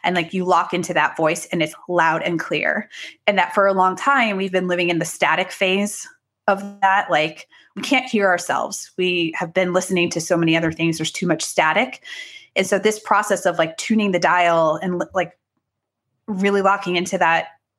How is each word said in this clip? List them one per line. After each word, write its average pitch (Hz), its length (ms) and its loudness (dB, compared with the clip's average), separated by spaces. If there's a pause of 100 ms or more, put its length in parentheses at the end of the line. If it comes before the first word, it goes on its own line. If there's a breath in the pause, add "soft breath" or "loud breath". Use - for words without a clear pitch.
and, 180 140 0
like, 165 160 -2
you 185 120 -2
lock 175 280 2
into 175 220 -2
that 151 220 2
voice 165 300 0
and 175 160 -2
it's 151 120 -4 (140)
loud 165 340 2
and 170 160 -2
clear. - 500 -2 (380 loud breath)
And 202 120 2
that - 160 0
for 196 120 4
a 196 60 4
long 185 240 2
time, 240 400 0
we've 190 160 -4
been 185 160 0
living 175 220 0
in 170 80 0
the 165 60 -2
static 165 460 0
phase 202 580 -2 (380)
of 196 160 2 (180)
that. 190 300 2
Like, 156 380 -2 (280 soft breath)
we 190 60 -10
can't 254 260 0
hear 202 180 2
ourselves. - 680 -2
We 175 400 -2
have 170 160 -6
been 180 200 0
listening 180 380 0
to 165 100 -4
so 170 160 0
many 165 200 2
other 165 160 0
things. 160 260 -2
There's 156 140 -4
too - 140 -4
much 160 160 0
static. 185 600 -2 (520 loud breath)
And 190 100 0
so 196 120 0
this 214 200 0
process 202 480 0
of, 170 120 -2
like, 160 180 0
tuning 214 360 0
the 175 60 2
dial 170 580 4
and, 180 260 -4 (120)
like, 175 240 -4 (880)
really 202 360 0
locking 196 340 0
into 185 220 -2
that, 165 300 2 (300)